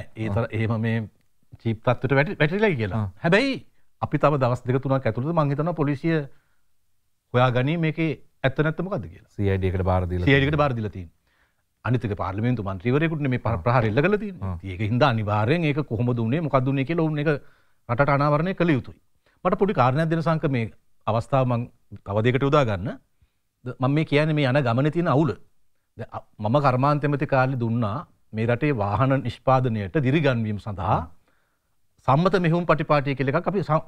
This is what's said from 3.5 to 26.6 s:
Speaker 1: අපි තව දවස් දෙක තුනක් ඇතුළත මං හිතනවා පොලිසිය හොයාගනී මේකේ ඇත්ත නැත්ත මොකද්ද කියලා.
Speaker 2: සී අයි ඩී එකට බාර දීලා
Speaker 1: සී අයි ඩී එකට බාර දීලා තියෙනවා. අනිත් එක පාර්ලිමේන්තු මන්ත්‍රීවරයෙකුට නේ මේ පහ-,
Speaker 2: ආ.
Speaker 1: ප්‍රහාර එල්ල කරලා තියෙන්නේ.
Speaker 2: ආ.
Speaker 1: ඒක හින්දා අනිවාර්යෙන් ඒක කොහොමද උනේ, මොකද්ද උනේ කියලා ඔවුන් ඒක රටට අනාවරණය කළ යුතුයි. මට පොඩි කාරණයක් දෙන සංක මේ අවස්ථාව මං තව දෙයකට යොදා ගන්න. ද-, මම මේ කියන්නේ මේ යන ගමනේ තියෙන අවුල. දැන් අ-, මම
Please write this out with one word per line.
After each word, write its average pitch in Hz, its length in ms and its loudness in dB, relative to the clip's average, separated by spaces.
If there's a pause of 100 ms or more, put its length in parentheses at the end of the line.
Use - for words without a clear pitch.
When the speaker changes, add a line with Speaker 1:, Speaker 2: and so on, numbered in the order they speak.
Speaker 1:
අපි - 160 -4
තව 143 240 2
දවස් 123 200 0
දෙක 127 200 -2
තුනක් 135 260 -2
ඇතුළත 123 240 -4
මං 151 180 0
හිතනවා 151 240 -4
පොලිසිය 151 460 -2 (1120)
හොයාගනී 127 440 2
මේකේ 160 340 -2 (260)
ඇත්ත - 200 -2
නැත්ත 156 220 0
මොකද්ද 175 260 -4
කියලා. - 240 -20
Speaker 2:
සී 98 200 0
අයි 95 80 2
ඩී 92 140 0
එකට 92 120 0
බාර 92 220 2
දීලා 87 200 -2
Speaker 1:
සී 139 80 6
අයි 139 60 6
ඩී 139 100 2
එකට 151 100 0
බාර 139 140 0
දීලා 107 180 -6
තියෙනවා. 87 260 -16 (640)
අනිත් 120 200 0
එක 98 120 -4
පාර්ලිමේන්තු 104 460 -2
මන්ත්‍රීවරයෙකුට 135 600 -2
නේ 131 100 0
මේ 120 100 -2
පහ-, 110 100 -2
Speaker 2:
ආ. 92 100 -4
Speaker 1:
ප්‍රහාර 123 220 2
එල්ල 110 180 2
කරලා 202 180 0
තියෙන්නේ. 185 280 -8
Speaker 2:
ආ. 85 160 -6
Speaker 1:
ඒක 95 180 -8
හින්දා 123 280 2
අනිවාර්යෙන් 110 540 0
ඒක 147 200 -2
කොහොමද 120 340 -2
උනේ, 117 220 0
මොකද්ද 135 280 0
උනේ 135 160 0
කියලා 165 220 0
ඔවුන් 151 160 -2
ඒක 156 80 0 (580)
රටට 139 220 2
අනාවරණය 147 440 2
කළ 170 200 2
යුතුයි. - 240 -4 (460)
මට 185 140 0
පොඩි 196 200 2
කාරණයක් 135 320 2
දෙන 165 120 0
සංක 160 280 0
මේ 117 160 0 (400)
අවස්ථාව 113 400 0
මං 120 180 -2 (340)
තව 98 240 -6
දෙයකට 123 240 2
යොදා 143 180 4
ගන්න. 110 340 -4 (680)
ද-, 123 120 -12
මම 131 140 0
මේ 151 140 2
කියන්නේ 151 300 2
මේ 139 160 2
යන 143 100 2
ගමනේ 135 340 0
තියෙන 170 160 0
අවුල. 143 220 2 (640)
දැන් 113 120 -12
අ-, - 140 -14 (120)
මම 113 240 0